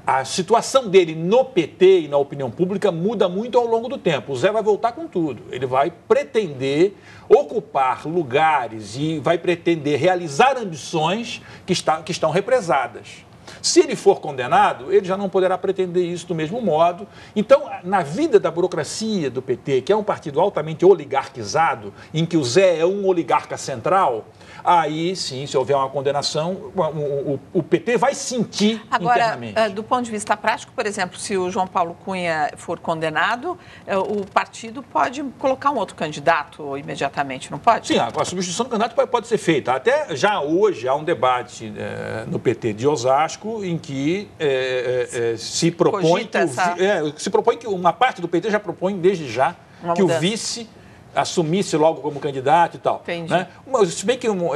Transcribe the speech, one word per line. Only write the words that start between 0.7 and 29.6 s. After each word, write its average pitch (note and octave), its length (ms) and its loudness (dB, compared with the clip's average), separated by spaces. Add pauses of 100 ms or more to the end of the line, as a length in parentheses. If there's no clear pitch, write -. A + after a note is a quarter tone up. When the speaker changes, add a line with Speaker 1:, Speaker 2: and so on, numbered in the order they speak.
Speaker 1:
dele F3 280 6
no F#3+ 280 4
P F#3+ 240 0
T F#3 340 6
e D3 60 -4
na C#3+ 100 0
opinião C#3+ 320 -2
pública F#3 440 0
muda G3 340 0
muito G#3+ 300 -2
ao A#3+ 80 4
longo A#3 240 0
do C4+ 80 -6
tempo. C#3+ 340 -2
O C3+ 60 -4
Zé E3 140 4
vai G#3+ 120 0
voltar G#3+ 300 2
com E4 120 -10
tudo. D3+ 460 -4
Ele B2+ 140 -4
vai C#3 260 2 (160)
pretender F3+ 840 2 (340)
ocupar C#3+ 800 2
lugares C3 880 -2
e D#3 240 -4
vai D#3+ 180 0
pretender E3+ 640 -2
realizar F3+ 560 2
ambições F3+ 840 -4 (240)
que F3+ 80 -2
está, D#3+ 280 0
que D#3+ 120 -8
estão D#3 180 0
represadas. D#3+ 920 0 (360)
Se - 180 4
ele C#4+ 160 4
for F#3+ 260 4
condenado, C#3+ 720 0
ele G3+ 120 4
já F#3 120 -2
não G3+ 100 -4
poderá F#3 300 0
pretender F#3 480 -2
isso E3+ 220 -8
do F3 80 -4
mesmo D#3+ 260 -4
modo. F3 460 2 (280)
Então, A#3+ 340 4 (140)
na F#3 180 0
vida G#3+ 380 -2
da E3 120 -2
burocracia E3+ 760 -4
do A#2+ 120 -6
P A#2+ 160 -4
T, C3 240 0
que - 100 0
é G#3 40 4
um G#3+ 80 0
partido D3+ 360 -4
altamente D#3+ 460 0
oligarquizado, C3+ 1080 0 (200)
em D#3+ 120 0
que E3 120 0
o D3+ 60 2
Zé E3 360 4
é E3 60 2
um G3 220 0
oligarca D3+ 500 0
central, C#3+ 680 0 (380)
aí E3 520 2
sim, C3+ 320 -8
se D3 100 -2
houver C3+ 180 2
uma C3+ 140 0
condenação, C#3+ 840 -2
o, F#3 60 2
o, C#3+ 580 -2 (140)
o D#3 100 2
P D#3+ 160 2
T A#3 180 0
vai A#3+ 160 2
sentir A3 680 -2 (100)
Speaker 2:
Agora, A#3+ 260 2
Speaker 1:
internamente. C3+ 400 -2
Speaker 2:
eh, A3 120 2